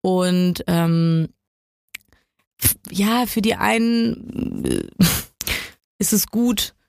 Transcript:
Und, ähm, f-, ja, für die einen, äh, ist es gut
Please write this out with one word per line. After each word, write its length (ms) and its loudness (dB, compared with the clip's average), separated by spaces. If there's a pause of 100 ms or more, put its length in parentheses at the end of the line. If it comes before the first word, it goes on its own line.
Und, 640 2
ähm, 600 2 (1300)
f-, 140 0 (140)
ja, 360 0
für 160 -2
die 140 0
einen, 1080 -2
äh, 240 -2 (1080)
ist 160 0
es 140 0
gut 460 0 (140)